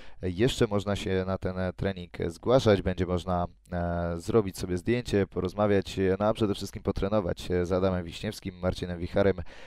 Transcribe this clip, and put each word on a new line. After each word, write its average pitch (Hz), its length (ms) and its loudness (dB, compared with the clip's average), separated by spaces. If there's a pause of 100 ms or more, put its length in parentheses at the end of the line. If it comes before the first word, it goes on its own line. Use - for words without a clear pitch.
(220)
jeszcze 95 460 2
można 101 280 0
się 95 320 0
na 95 100 -2
ten, 92 220 -4
e, 92 140 -2
trening 92 440 -6 (100)
zgłaszać. 104 540 4
Będzie 90 240 0
można, 87 400 0 (260)
e, 85 460 -2
zrobić 101 400 2
sobie 90 200 -2
zdjęcie, 104 500 0
porozmawiać, 95 720 0
e, 95 200 4
no 104 60 2
a 110 80 2
przede 107 220 0
wszystkim 98 280 -10
potrenować, 95 680 -2
e, 90 140 2
z 85 60 -4
Adamem 92 340 2
Wiśniewskim, 98 500 -8
Marcinem 90 440 -4
Wicharem, 95 420 2 (260)